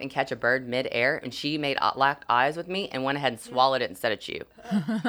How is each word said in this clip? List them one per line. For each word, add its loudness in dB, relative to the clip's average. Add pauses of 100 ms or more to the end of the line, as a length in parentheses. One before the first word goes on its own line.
and -10
catch 0
a -4
bird 2
midair, 0
and -8
she -4
made, -2
uh, 2
locked 2
eyes 4
with -8
me -6
and -4
went 0
ahead 0
and -10
swallowed 2
it 0
instead -2
of -2
chew. -10 (680)